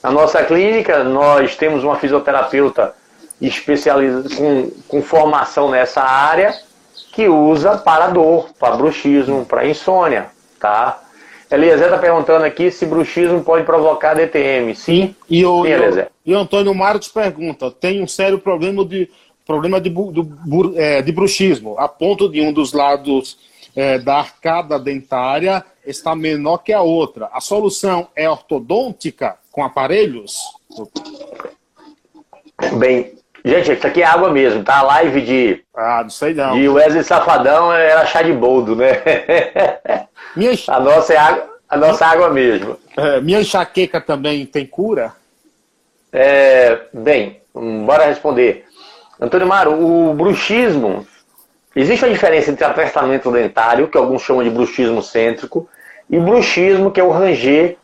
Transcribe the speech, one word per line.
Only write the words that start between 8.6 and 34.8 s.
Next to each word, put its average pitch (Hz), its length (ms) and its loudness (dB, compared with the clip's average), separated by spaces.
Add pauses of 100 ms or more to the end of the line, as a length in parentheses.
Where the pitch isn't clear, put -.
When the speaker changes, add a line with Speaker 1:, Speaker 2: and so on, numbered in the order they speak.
Speaker 1:
bruxismo, 139 680 0
para 123 220 -2
insônia, 151 640 -2 (280)
tá? 110 420 -2 (500)
Eliezer 160 400 4
tá 180 80 0
perguntando 165 460 2
aqui 170 260 -2
se 175 160 -6
bruxismo 170 560 -2
pode 165 220 0
provocar 156 500 0
D 160 140 2
T 160 100 -2
M. 127 380 -2
Sim, 185 400 -2 (120)
Speaker 2:
E 170 160 2
o, 175 200 2
Speaker 1:
sim, 156 60 0
Speaker 2:
e 147 40 2
o, - 0 -
Speaker 1:
Eliezer. 98 360 0 (160)
Speaker 2:
e 175 80 0
o 202 40 2
Antônio 202 340 -2
Mário 196 280 0
te - 100 -18
pergunta: 160 640 -6
tem 196 280 -4
um 180 60 -6
sério 196 320 -2
problema 190 460 -4
de, 180 260 -6 (340)
problema 170 360 -2
de 175 100 -4
bu-, 185 220 -6
do 165 100 -2
bu-, 160 540 -4
é, 147 260 0
de 143 80 -4
bruxismo, 160 680 -2
a 143 100 -2
ponto 196 400 -2
de 151 120 -4
um 151 120 -2
dos 143 200 -2
lados, 143 640 -2 (380)
é, 135 240 -2
da 139 200 -2
arcada 151 600 -6
dentária 139 840 -4 (200)
está 151 300 -8
menor 156 440 -4
que - 140 -6
a 202 100 2
outra. 160 500 -2
A 127 80 -8
solução 196 720 -4
é 156 140 -2
ortodôntica 151 1080 -6 (140)
com 147 140 -6
aparelhos? 135 720 -4 (2250)
Speaker 1:
Bem, 123 420 0 (300)
gente, 156 280 2
isso - 140 -2
aqui 175 160 0
é 165 40 4
água 175 240 4
mesmo, 123 340 2
tá? 135 140 2
A 139 40 4